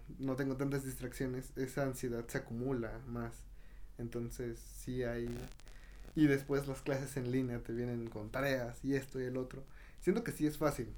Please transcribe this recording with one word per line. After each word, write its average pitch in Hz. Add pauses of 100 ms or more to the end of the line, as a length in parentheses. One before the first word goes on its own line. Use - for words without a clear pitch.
(180)
no 131
tengo 135
tantas 139
distracciones, 127
esa 131
ansiedad 117
se 135
acumula 120
más. 117 (640)
Entonces, 120
sí -
hay, 120 (880)
y 156
después 139
las 135
clases 139
en 123
línea 123
te 120
vienen 117
con 107
tareas 127
y 139
esto 135
y 127
el 127
otro. 131 (360)
Siento 220
que -
sí 151
es 147
fácil, 139